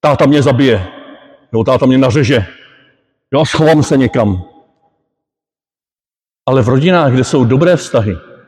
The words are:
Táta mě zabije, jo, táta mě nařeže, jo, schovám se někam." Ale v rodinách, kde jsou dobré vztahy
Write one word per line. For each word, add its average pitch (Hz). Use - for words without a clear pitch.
Táta 147
mě 147
zabije, 123
jo, 113
táta 131
mě 131
nařeže, 131
jo, 135
schovám 156
se 147
někam." 107
Ale 131
v 110
rodinách, 147
kde 127
jsou 127
dobré 151
vztahy 104